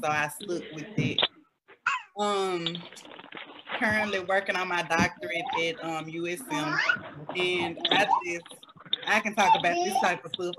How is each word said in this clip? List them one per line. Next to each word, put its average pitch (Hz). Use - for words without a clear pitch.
so 156
I 151
stuck 170
with 156
it. -
Um, 185
currently 214
working 190
on 185
my 175
doctorate 165
at, 165
um, 160
U 165
S 175
M, 151
and 180
I 196
just, 170
I 208
can 208
talk 196
about 170
this 359
type 175
of 480
stuff 175